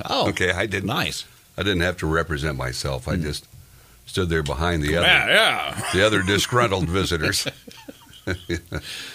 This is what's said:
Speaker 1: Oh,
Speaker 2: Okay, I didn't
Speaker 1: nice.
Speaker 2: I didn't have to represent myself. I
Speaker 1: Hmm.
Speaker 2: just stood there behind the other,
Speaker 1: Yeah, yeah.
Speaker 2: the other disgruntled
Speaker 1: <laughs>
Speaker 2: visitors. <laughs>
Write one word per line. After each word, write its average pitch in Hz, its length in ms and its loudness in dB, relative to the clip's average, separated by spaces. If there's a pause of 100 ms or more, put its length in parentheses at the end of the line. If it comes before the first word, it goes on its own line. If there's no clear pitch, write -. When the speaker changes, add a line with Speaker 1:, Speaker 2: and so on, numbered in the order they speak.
Speaker 1:
Oh, - 240 0
Speaker 2:
Okay, 92 240 2
I 92 140 0
didn't 95 220 -2
Speaker 1:
nice. 117 360 -2 (340)
Speaker 2:
I 90 40 -2
didn't 92 200 2
have 90 160 0
to - 80 -4
represent 78 500 0
myself. 64 520 -4
I 76 80 0
Speaker 1:
Hmm. 73 60 0
Speaker 2:
just 73 240 -6 (600)
stood 92 220 -2
there 80 140 2
behind 78 400 0
the 73 140 0
other, 85 100 4
Speaker 1:
Yeah, 156 220 4
yeah. 123 640 0
Speaker 2:
the 92 140 4
other 104 160 4
disgruntled 98 640 2
Speaker 1:
<laughs> 92 120 2
Speaker 2:
visitors. 82 460 0 (800)
<laughs> 95 100 -2 (800)